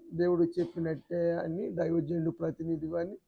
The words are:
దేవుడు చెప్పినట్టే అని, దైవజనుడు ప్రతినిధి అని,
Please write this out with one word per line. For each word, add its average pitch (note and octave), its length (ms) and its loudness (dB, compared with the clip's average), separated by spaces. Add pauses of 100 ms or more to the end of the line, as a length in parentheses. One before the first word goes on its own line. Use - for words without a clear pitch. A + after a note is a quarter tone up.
(120)
దేవుడు F3 300 4
చెప్పినట్టే E3+ 880 0
అని, E3+ 380 -2
దైవజనుడు E3 600 0
ప్రతినిధి E3 680 -2
అని, F3 320 -4